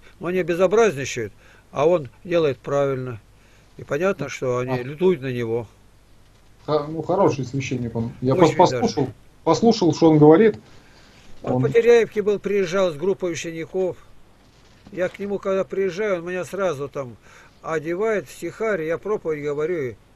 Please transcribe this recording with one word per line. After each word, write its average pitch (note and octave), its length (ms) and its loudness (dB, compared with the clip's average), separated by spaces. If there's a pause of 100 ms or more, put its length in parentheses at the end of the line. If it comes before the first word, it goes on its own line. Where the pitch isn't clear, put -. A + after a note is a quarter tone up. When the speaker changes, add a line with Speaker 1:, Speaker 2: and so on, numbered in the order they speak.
(200)
Speaker 1:
Но D#3 80 -8
они F3+ 160 -2
безобразничают, E3+ 880 0 (400)
а C#3 160 2
он E3 220 0 (160)
делает D#3+ 340 0
правильно. C3+ 600 -4 (580)
И - 60 -14
понятно, E3 460 -2
что B2+ 300 -4
они B2+ 200 -4
Speaker 2:
А. B2 40 -6
Speaker 1:
лютуют D#3 380 0
на C3+ 100 -6
него. A#2 340 -4 (1000)
Speaker 2:
Ха-, D3 220 0
ну, D#3+ 140 -8
хороший D#3 440 2
священник B2 500 -6
он. A#2 160 -4 (100)
Я B2+ 140 2
Speaker 1:
Очень D#3 220 4
Speaker 2:
пос-, F3 120 6
Speaker 1:
даже. B2 120 -4
Speaker 2:
послушал, C3+ 280 -2 (340)
послушал, E3 520 4
что D#3+ 160 6
он D#3 80 6
говорит. D#3+ 400 8 (840)
Speaker 1:
Он - 120 -4
Speaker 2:
Он B2+ 100 0
Speaker 1:
в - 40 0
Потеряевке A#3 540 4
был, G3+ 160 0
приезжал F#3+ 540 0
с D3+ 40 -8
группой F3+ 360 -2
учеников. E3 640 -6 (960)
Я F3 160 -4
к - 120 -10
нему, G3 200 -6
когда F#3+ 240 -2
приезжаю, F#3+ 540 -4
он E3+ 120 -8
меня F3+ 140 -6
сразу D#3 460 -6
там B2+ 260 -12 (480)
одевает E3+ 640 -4
в - 40 -20
стихарь, F3 520 -6
я D#3+ 140 -4
проповедь D#3+ 460 -6
говорю, D3 520 -4 (200)